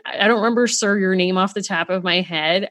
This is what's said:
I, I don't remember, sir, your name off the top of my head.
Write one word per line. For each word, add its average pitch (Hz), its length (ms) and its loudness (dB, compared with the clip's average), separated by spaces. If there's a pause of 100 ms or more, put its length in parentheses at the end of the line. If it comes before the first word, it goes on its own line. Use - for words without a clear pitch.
I, - 180 -4
I 208 40 4
don't 226 140 4
remember, 233 260 2
sir, 208 300 0
your 190 180 0
name 185 220 2
off 196 160 0
the 202 80 -6
top 170 280 -4
of 185 160 -2
my 180 160 2
head. 170 500 -2